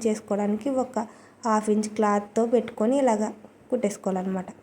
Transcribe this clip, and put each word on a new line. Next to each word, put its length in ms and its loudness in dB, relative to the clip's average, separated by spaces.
చేసుకోవడానికి 640 -2
ఒక 300 -2
హాఫ్ 240 2
ఇంచ్ 260 2
క్లాత్తో 500 2
పెట్టుకొని 520 0
ఇలాగా 300 2
కుట్టేసుకోవాలన్నమాట. 720 -2